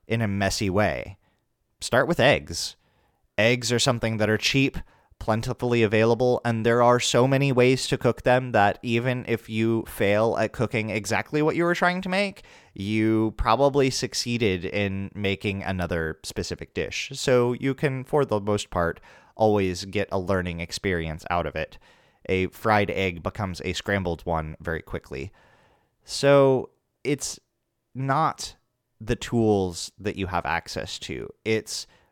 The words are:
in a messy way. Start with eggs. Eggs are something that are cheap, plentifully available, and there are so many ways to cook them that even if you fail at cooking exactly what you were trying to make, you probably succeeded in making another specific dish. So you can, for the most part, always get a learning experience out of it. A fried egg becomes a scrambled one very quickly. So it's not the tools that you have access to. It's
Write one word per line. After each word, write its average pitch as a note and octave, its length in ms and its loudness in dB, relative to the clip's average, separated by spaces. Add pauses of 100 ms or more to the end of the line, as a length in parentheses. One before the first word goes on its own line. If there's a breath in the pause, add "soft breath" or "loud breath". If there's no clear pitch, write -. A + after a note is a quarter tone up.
in A#2 160 0
a A2 40 0
messy G2 440 0
way. F#2 460 -2 (600)
Start B2 280 2
with E3 120 0
eggs. D#2+ 560 0 (640)
Eggs A#2 340 2
are A#2+ 60 2
something A2+ 400 0
that G#2 140 2
are A2 60 2
cheap, C3+ 400 0 (420 soft breath)
plentifully A#2+ 640 0
available, A2+ 600 4
and A2+ 220 -2
there A#2 160 4
are A#2+ 180 6
so B2 280 2
many C#3 240 2
ways B2+ 360 4
to C3+ 120 0
cook - 240 0
them B2+ 280 2
that G#2 300 4
even B2 460 -2
if A2+ 200 -4
you A2 400 0
fail G#2 500 2
at G#2+ 160 -2
cooking A2 360 -2
exactly G#2 520 -2
what D3+ 140 2
you E3+ 80 0
were F3 120 2
trying F3+ 260 0
to F#3 80 -8
make, F#3+ 340 -2 (300 loud breath)
you A2 640 0
probably C3+ 520 4
succeeded A2+ 760 -2
in G2 480 -4
making G2 500 -2
another E2+ 600 -4
specific - 500 -10
dish. - 400 -6
So B2 400 2
you C3+ 200 -2
can, C3 300 -4
for C#3+ 220 0
the G#2 160 -2
most G#2 280 -2
part, E2+ 300 -2 (360 loud breath)
always G2 500 2
get G2 260 -4
a G2 80 -2
learning F2+ 400 -2
experience E2+ 720 -4
out F2 160 0
of C#2 80 -8
it. - 240 -8 (500 soft breath)
A F#2 180 0
fried G#2 440 0
egg F2+ 320 -4
becomes F#2+ 420 -6
a F2+ 80 -4
scrambled F#2 520 -4
one D#2 340 -4
very E2 240 -6
quickly. - 480 -10 (720 soft breath)
So C#3 640 4 (340)
it's - 360 -6 (560)
not C3+ 600 -2 (460)
the A2+ 140 -2
tools G#2 840 0
that G2+ 180 -6
you F#2+ 100 -2
have F2 180 -4
access - 540 -6
to. A#1+ 300 -10 (140)
It's - 440 -4 (240 soft breath)